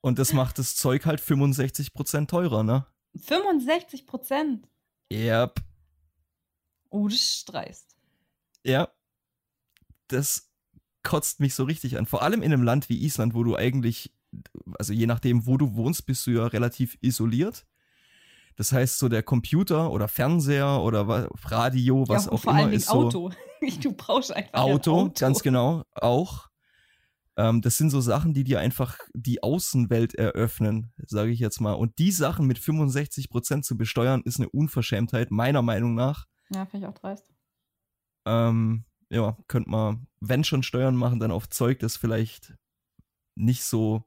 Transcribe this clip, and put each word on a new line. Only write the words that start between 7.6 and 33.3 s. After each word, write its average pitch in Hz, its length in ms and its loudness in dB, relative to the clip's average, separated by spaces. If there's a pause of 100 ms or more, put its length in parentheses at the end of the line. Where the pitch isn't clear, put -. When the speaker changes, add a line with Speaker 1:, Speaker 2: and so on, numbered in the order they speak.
Speaker 1:
Ja. 135 240 2 (1200)
Das - 420 -2 (520)
kotzt - 380 -2
mich 139 140 2
so 131 100 -2
richtig 131 340 -4
an. 110 80 0
Vor - 160 -2
allem 202 200 0
in 156 100 2
einem 131 100 4
Land 123 260 2
wie - 160 -2
Island, 120 300 -2
wo 117 100 0
du 117 100 2
eigentlich, 120 640 -2 (600)
also 104 160 -2
je 113 120 2
nachdem, 120 400 2
wo 131 120 4
du 135 160 2
wohnst, 120 320 -2
bist 131 200 -4
du 127 40 -2
ja 113 160 2
relativ 117 560 -2
isoliert. 127 640 0 (880)
Das 107 160 -2
heißt, 131 260 2
so 131 100 2
der 113 140 2
Computer 160 680 0
oder 107 180 -2
Fernseher 139 720 2
oder 104 280 0
wa-, 113 200 0 (160)
Radio, 127 640 2
was 202 160 2
Speaker 2:
Ja, - 60 -6
und 214 60 0
Speaker 1:
auch - 60 -2
Speaker 2:
vor - 100 2
Speaker 1:
immer 208 80 6
Speaker 2:
allen 214 100 4
Dingen 208 100 2
Speaker 1:
ist - 80 -4
so 220 180 4
Speaker 2:
Auto. 175 300 -2
<laughs> - 40 -20 (400)
Du 254 120 -2
brauchst - 400 -2
einfach - 220 -8
ein - 60 2
Speaker 1:
Auto, 143 420 4
Speaker 2:
Auto. 175 180 0
Speaker 1:
ganz 131 200 2
genau, 131 520 0
auch. 127 560 -2 (880)
Ähm, 113 260 4
das 117 140 2
sind 156 140 4
so 139 100 2
Sachen, 139 340 2
die 139 80 2
dir 127 160 2
einfach 123 400 -2 (160)
die 120 260 -2
Außenwelt 120 760 0
eröffnen, 110 760 -2 (140)
sage 107 240 -2
ich 117 80 -2
jetzt 113 220 -2
mal. 104 140 0
Und - 260 -2
die 180 100 4
Sachen 151 380 0
mit 120 100 0
fünfundsechzig 143 720 -2